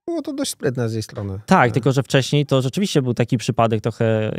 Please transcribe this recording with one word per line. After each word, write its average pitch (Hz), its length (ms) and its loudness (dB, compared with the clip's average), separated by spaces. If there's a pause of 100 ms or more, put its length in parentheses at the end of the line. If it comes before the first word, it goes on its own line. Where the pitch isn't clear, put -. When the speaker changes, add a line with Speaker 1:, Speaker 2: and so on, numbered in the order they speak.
Speaker 1:
było 339 140 -4
to 294 120 -8
dość 269 180 -4
sprytne 120 380 -2
z 110 40 -6
jej 110 100 -4
strony. 98 420 -8
Speaker 2:
Tak, 147 240 4
Speaker 1:
E. 110 40 -4
Speaker 2:
tylko 139 180 2
że 127 120 2
wcześniej 143 420 2
to 135 160 2
rzeczywiście 151 400 0
był 123 120 0
taki 120 240 0
przypadek 113 440 2
trochę 110 580 0